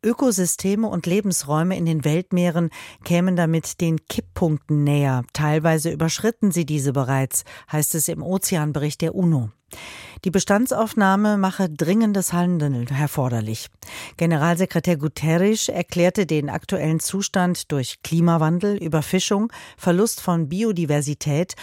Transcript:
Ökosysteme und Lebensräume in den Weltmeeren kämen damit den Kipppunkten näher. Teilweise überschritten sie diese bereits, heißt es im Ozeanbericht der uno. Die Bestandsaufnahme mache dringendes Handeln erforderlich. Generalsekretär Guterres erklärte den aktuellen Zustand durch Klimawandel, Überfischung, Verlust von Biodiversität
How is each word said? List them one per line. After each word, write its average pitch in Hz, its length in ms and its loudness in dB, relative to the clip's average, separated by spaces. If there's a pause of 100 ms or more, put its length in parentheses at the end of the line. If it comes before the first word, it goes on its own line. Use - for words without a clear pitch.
Ökosysteme 214 800 0
und 180 200 -4
Lebensräume 175 680 0
in 170 100 -2
den 156 180 0
Weltmeeren 170 680 0 (320)
kämen 180 320 2
damit 165 460 0
den 165 260 0
Kipppunkten 151 800 -2
näher. 139 480 2
Teilweise 156 580 2
überschritten 165 640 0
sie 170 120 0
diese 139 280 0
bereits, 135 500 0 (300)
heißt 151 240 0
es 151 100 0
im 160 160 -6
Ozeanbericht 151 760 -2
der 165 160 -2
uno. 156 340 2 (760)
Die 190 60 0
Bestandsaufnahme 208 1080 2
mache 190 300 0
dringendes 190 640 0
Handeln 151 540 0
erforderlich. 123 800 -2 (480)
Generalsekretär 170 800 2
Guterres 165 720 0
erklärte 180 560 0
den 147 260 0
aktuellen 160 500 -2
Zustand 180 720 -2
durch 135 300 -4
Klimawandel, 170 720 2
Überfischung, 185 760 -2 (260)
Verlust 185 440 0
von 165 280 0
Biodiversität 151 1160 -2